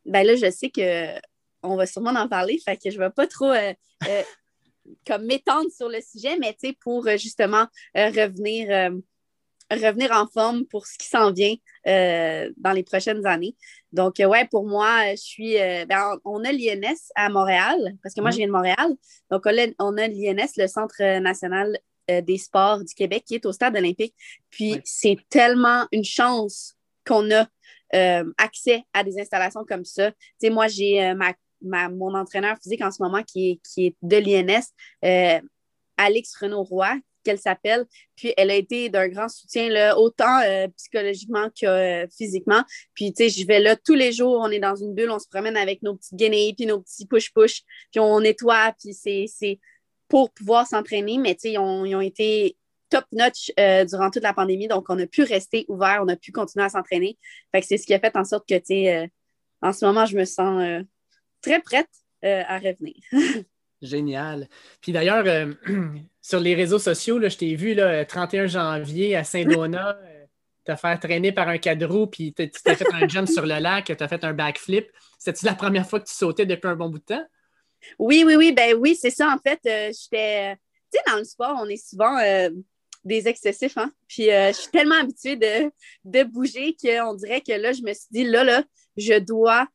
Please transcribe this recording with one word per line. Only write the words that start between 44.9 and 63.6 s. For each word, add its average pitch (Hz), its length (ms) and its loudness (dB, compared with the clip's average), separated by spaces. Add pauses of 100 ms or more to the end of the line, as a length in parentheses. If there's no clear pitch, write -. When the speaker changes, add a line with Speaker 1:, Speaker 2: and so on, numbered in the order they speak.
Speaker 1:
bulle, 226 160 -2
on 214 80 -4
se - 100 -12
promène 214 280 -4
avec 196 260 -2
nos 202 140 -6
petites - 180 -20
guenilles, 208 400 2
puis 233 120 -6
nos 208 140 -2
petits - 260 -18
push-push, 226 560 2 (280)
puis - 100 -4
on 214 200 6
nettoie, 220 600 4
puis 202 140 -16
c'est, 202 340 -4
c'est 202 300 -8 (500)
pour 262 240 4
pouvoir 233 360 2
s'entraîner. 214 500 -4
Mais, 214 160 0
tu - 80 -10
sais, 226 100 -4
ils 214 60 -2
ont, 190 260 -2
ils 196 120 -4
ont 190 40 -2
été 208 560 -2 (340)
top-notch, 247 680 0
euh, 190 260 6
durant 190 280 -2
toute 233 100 -4
la 208 120 0
pandémie. 190 340 -2
Donc, 196 200 -2
on 180 120 -2
a 180 80 -4
pu 294 160 2
rester 214 420 -2
ouvert, 196 380 0
on 185 40 -4
a 180 60 -6
pu - 160 -18
continuer 202 360 -4
à - 20 -2
s'entraîner. 190 500 -4 (320)
Fait 190 100 2
que 185 60 -12
c'est 202 120 0
ce - 80 -8
qui 208 80 4
a 196 40 2
fait 220 180 0
en 190 80 0
sorte 208 240 -4
que, 196 100 2
tu - 80 -4
sais, 190 300 2
euh, 165 100 -4 (560)
en 185 100 0
ce 202 120 -4
moment, 214 220 4
je 202 100 -4
me 190 80 2
sens, 185 380 -2
euh, 175 200 -4 (600)
très 320 180 2
prête, 294 280 -2 (360)
euh, 190 220 0
à 190 120 -6
revenir. 185 360 -6 (160)
<laughs> 262 400 0 (320)